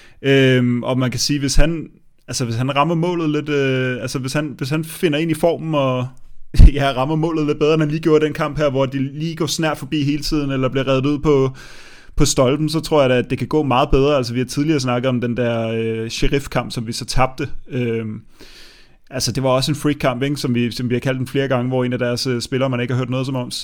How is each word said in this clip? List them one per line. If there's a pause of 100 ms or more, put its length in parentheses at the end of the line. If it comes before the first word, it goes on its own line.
(220)
Øhm,
og
man
kan
sige,
hvis
han, (400)
altså,
hvis
han
rammer
målet
lidt,
øh,
altså,
hvis
han,
hvis
han
finder
ind
i
formen
og, (300)
<laughs>
ja,
rammer
målet
lidt
bedre,
end
han
lige
gjorde
den
kamp
her,
hvor
de
lige
går
snært
forbi
hele
tiden,
eller
bliver
reddet
ud
på, (680)
på
stolpen,
så
tror
jeg
da,
at
det
kan
gå
meget
bedre.
Altså,
vi
har
tidligere
snakket
om
den
der,
øh,
Sheriff-kamp,
som
vi
så
tabte. (200)
Øhm, (880)
altså,
det
var
også
en
freak-kamp,
ikke?
Som
vi,
som
vi
har
kaldt
den
flere
gange,
hvor
en
af
deres,
øh,
spillere,
man
ikke
har
hørt
noget
som
om, (120)